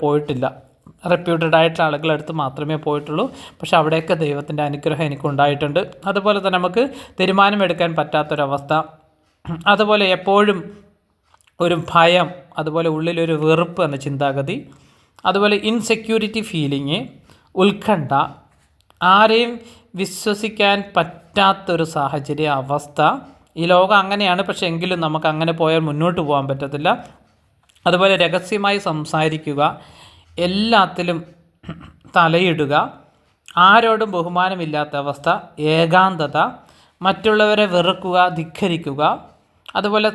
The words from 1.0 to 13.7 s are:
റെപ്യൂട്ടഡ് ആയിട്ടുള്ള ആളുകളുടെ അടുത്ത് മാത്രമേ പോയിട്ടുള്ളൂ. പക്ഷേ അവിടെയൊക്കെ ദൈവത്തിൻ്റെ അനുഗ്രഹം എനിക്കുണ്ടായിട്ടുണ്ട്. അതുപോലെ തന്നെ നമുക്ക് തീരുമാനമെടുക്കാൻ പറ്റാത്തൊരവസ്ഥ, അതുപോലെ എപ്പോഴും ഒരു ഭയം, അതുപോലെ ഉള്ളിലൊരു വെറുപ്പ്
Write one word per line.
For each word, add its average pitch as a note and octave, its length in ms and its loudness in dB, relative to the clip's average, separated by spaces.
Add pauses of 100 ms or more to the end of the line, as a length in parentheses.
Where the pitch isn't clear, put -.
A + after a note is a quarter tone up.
റെപ്യൂട്ടഡ് E3 460 0
ആയിട്ടുള്ള E3 280 2
ആളുകളുടെ D3+ 300 -2
അടുത്ത് D#3 260 -10
മാത്രമേ D3 340 -4 (100)
പോയിട്ടുള്ളൂ. D3 380 -4 (360)
പക്ഷേ E3+ 200 0
അവിടെയൊക്കെ D#3+ 440 0
ദൈവത്തിൻ്റെ D3 440 -4
അനുഗ്രഹം D3 420 -4
എനിക്കുണ്ടായിട്ടുണ്ട്. C#3+ 680 0 (300)
അതുപോലെ G3+ 340 0
തന്നെ F#3 140 0
നമുക്ക് F#3 260 0 (360)
തീരുമാനമെടുക്കാൻ F#3+ 800 2
പറ്റാത്തൊരവസ്ഥ, D3 720 -2 (1000)
അതുപോലെ G#3 340 2 (100)
എപ്പോഴും G3+ 440 2 (1040)
ഒരു F3 140 0 (140)
ഭയം, E3+ 360 4 (320)
അതുപോലെ D#3+ 360 -2
ഉള്ളിലൊരു E3 400 -2 (100)
വെറുപ്പ് E3+ 400 2